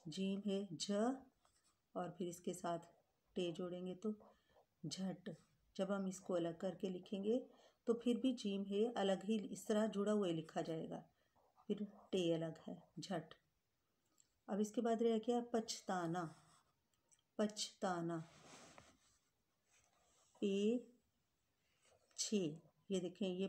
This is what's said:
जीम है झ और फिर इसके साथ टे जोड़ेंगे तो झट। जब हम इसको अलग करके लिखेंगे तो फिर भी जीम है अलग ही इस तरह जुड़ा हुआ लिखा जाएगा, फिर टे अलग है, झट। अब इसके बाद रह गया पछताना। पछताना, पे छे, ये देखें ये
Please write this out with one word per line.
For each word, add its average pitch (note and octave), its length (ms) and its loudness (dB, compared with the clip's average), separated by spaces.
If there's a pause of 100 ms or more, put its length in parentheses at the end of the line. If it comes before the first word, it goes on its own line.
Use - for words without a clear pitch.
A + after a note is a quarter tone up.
जीम F#3+ 340 -2
है G3+ 320 -2
झ D3+ 160 -4 (1040)
और F3+ 160 -4
फिर F3 180 -4
इसके F3 260 -4
साथ E3+ 240 0 (580)
टे F3 160 2
जोड़ेंगे F3+ 440 -4
तो G#3+ 180 -2 (720)
झट। F3 500 -4 (420)
जब F#3+ 160 0
हम G3 160 0
इसको F#3 260 -2
अलग E3+ 240 2
करके F#3+ 320 -2
लिखेंगे G3 480 0 (480)
तो A#3 80 6
फिर A#3+ 220 2
भी B3+ 180 2
जीम G3 320 -2
है G3+ 180 2 (100)
अलग G3 300 2
ही A3 120 2 (160)
इस - 140 -10
तरह G#3+ 220 4
जुड़ा G3 240 2
हुआ G#3 160 4
लिखा E3 340 0
जाएगा, E3 400 -4 (640)
फिर G#3 180 -2 (260)
टे F3 200 4
अलग D#3+ 260 0
है, - 240 -12 (180)
झट। E3 340 -6 (1120)
अब G3+ 120 2
इसके G#3+ 200 0
बाद A3+ 220 4
रह A3+ 160 6
गया A#3+ 220 2 (120)
पछताना। F3+ 680 0 (1160)
पछताना, F3+ 800 0 (2250)
पे G#3 440 2 (1300)
छे, - 200 0 (520)
ये F#3+ 100 0
देखें F3+ 280 -2
ये F#3 200 -2